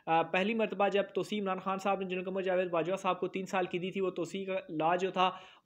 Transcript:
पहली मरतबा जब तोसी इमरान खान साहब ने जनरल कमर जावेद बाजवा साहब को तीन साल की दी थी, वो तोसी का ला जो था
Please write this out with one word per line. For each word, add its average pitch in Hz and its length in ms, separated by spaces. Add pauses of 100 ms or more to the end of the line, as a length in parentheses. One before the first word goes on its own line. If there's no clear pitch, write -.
पहली 170 440
मरतबा 202 360
जब 196 260
तोसी 196 220
इमरान 190 220
खान 190 180
साहब 196 240
ने 196 40
जनरल 185 180
कमर 190 180
जावेद 185 280
बाजवा 170 260
साहब 185 220
को 185 100
तीन 185 180
साल 185 200
की 180 140
दी 180 120
थी, 196 100
वो 185 80
तोसी 185 360
का 190 260
ला 160 240
जो 185 160
था 185 300 (240)